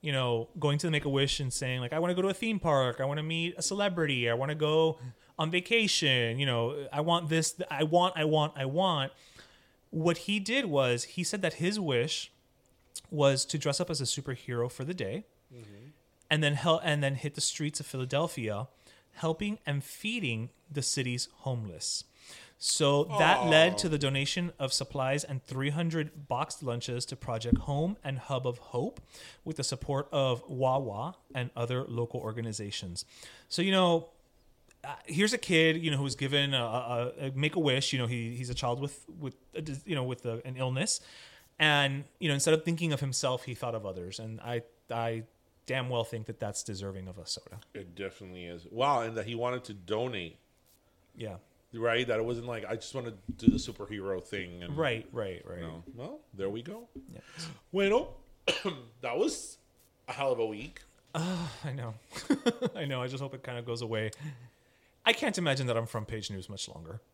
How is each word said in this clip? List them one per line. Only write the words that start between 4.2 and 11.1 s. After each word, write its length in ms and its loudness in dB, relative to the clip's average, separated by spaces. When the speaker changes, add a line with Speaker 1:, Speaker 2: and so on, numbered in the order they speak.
Speaker 1:
I 40 4
wanna 200 0
go 440 4
on 100 2
vacation, 880 4
you 80 2
know, 460 0
I 80 0
want 280 2
this, 240 2
th-, 180 -6
I 120 0
want, 340 4
I 80 2
want, 320 4
I 100 -2
want." 460 2
What 280 2
he 220 0
did 260 0
was, 380 4
he 200 -4